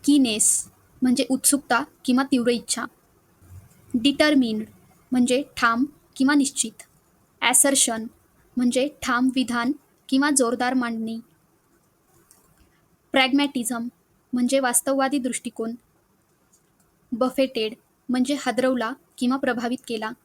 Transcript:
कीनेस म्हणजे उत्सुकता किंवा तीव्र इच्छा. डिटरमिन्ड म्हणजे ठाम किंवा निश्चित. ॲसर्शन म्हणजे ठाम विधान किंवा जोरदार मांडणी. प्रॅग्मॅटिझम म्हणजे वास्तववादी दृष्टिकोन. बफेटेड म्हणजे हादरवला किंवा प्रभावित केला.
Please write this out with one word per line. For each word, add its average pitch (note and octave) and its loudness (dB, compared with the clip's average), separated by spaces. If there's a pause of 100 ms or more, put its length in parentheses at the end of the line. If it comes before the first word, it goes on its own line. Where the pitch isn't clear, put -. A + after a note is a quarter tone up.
कीनेस B3 2 (340)
म्हणजे B3+ 2
उत्सुकता C4+ 0 (200)
किंवा B3+ 2
तीव्र B3 0
इच्छा. - -4 (1080)
डिटरमिन्ड B3+ 2 (480)
म्हणजे B3 2 (140)
ठाम A#3+ 2 (320)
किंवा C4+ 4
निश्चित. C4 0 (580)
ॲसर्शन B3 2 (500)
म्हणजे B3 0 (140)
ठाम B3+ 0
विधान A#3+ -2 (360)
किंवा C#4 2
जोरदार B3 0
मांडणी. A3+ -4 (1900)
प्रॅग्मॅटिझम B3+ 0 (440)
म्हणजे B3 0
वास्तववादी C4+ 0
दृष्टिकोन. A#3+ -6 (1400)
बफेटेड B3+ -2 (340)
म्हणजे B3+ 0
हादरवला B3 -2 (260)
किंवा B3+ 0
प्रभावित B3 -2 (100)
केला. A3 -6 (140)